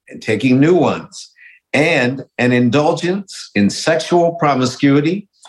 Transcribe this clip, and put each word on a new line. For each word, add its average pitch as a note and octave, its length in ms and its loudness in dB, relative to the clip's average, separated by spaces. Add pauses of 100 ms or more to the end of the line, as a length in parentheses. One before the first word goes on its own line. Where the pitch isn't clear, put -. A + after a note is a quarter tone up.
and - 140 -18
taking B2 380 2
new D#3+ 160 4
ones, G2 560 -2 (420)
and C3+ 500 0 (140)
an B2 140 0
indulgence D3+ 1040 -2
in G2+ 160 2
sexual E3 640 0
promiscuity C#3+ 920 0 (220)